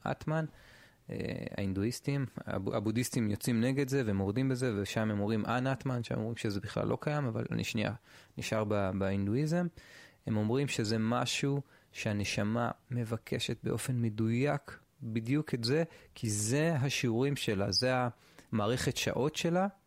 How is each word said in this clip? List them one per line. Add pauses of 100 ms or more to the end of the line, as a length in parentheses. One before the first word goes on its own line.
(120)
אטמן, (640)
אה, (420)
ההינדואיסטים, (200)
הב-,
הבודהיסטים
יוצאים
נגד
זה
ומורדים
בזה,
ושם
הם
אומרים
אנאטמן,
שם
אומרים
שזה
בכלל
לא
קיים,
אבל
אני
שנייה (440)
נשאר
ב-,
בהינדואיזם. (600)
הם
אומרים
שזה
משהו (300)
שהנשמה (200)
מבקשת
באופן
מדויק, (240)
בדיוק
את
זה, (320)
כי
זה
השיעורים
שלה,
זה (580)
המערכת
שעות
שלה (200)